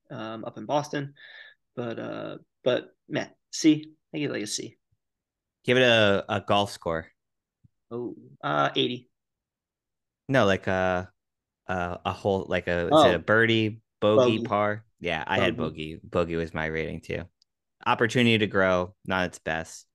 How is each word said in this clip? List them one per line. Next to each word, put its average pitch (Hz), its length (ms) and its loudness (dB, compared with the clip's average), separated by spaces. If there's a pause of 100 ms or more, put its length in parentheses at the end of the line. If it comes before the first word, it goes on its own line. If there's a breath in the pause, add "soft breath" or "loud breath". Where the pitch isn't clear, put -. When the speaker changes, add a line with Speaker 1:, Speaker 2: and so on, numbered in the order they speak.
Speaker 1:
um, 113 360 -10
up - 120 -12
in 107 100 -12
Boston. 143 480 -4 (600 loud breath)
But, 117 240 -8
uh, 110 380 -10 (260)
but - 320 0 (140)
Matt, - 260 -6 (160)
C, 151 400 2 (240)
I 156 40 -6
give 143 120 -4
it, 123 40 -6
like, 107 100 -6
a - 20 -8
C. - 300 -10 (880)
Speaker 2:
Give 123 120 2
it 127 60 6
a, 110 460 4
a 104 180 -4
golf 101 240 2
score. 82 380 -6 (800)
Speaker 1:
Oh, 117 240 -8 (260)
uh, 147 360 0
eighty. 123 340 -4 (1200)
Speaker 2:
No, 127 180 4
like 98 220 2
a, 92 420 0 (560)
a, 90 380 -6
a 95 80 -2
whole, 95 360 -2
like 90 200 -4
a, 87 180 0
is 151 180 6
it 95 100 4
a - 20 0
Speaker 1:
Oh. - 20 -6
Speaker 2:
birdie, 110 640 2 (200)
bogey, 110 380 4
Speaker 1:
Bogey. 117 60 -6
Speaker 2:
par? 104 400 -2 (140)
Yeah, 82 280 -4
I 95 120 -2
had 90 200 0
Speaker 1:
Bogey. 78 380 -8
Speaker 2:
bogey. - 60 -20
Bogey 87 340 -2
was 82 180 -4
my 80 100 -4
rating 80 380 -6
too. 85 220 -8 (600)
Opportunity 117 540 4
to 107 80 2
grow, 92 480 2 (100)
not 92 220 0
its - 120 -12
best. - 560 -8